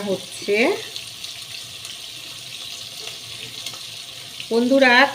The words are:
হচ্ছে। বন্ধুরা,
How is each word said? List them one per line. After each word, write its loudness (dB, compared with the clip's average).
হচ্ছে। -2
বন্ধুরা, 8